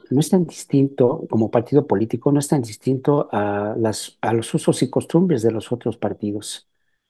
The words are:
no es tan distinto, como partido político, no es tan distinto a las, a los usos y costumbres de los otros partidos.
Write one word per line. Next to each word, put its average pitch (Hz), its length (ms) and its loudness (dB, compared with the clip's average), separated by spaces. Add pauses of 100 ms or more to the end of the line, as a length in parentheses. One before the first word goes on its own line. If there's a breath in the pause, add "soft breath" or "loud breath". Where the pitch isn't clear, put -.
(100)
no 131 100 2
es 156 100 -2
tan 185 160 4
distinto, 139 840 0
como 110 200 0
partido 135 360 2
político, 113 460 0
no 147 80 4
es 139 80 -4
tan 143 140 2
distinto 131 680 0
a 104 460 -2
las, 113 420 -4
a - 120 -2
los 113 220 -2
usos - 280 0
y 127 80 -2
costumbres 165 520 0
de 113 100 2
los 110 200 -6
otros 117 240 -6
partidos. 104 720 -8 (420)